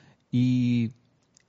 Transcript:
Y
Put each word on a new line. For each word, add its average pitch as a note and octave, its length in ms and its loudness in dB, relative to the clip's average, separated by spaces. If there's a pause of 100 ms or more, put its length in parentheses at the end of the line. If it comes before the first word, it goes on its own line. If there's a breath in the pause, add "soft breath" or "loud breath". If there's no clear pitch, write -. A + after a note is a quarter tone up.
(320 soft breath)
Y B2 600 0 (580)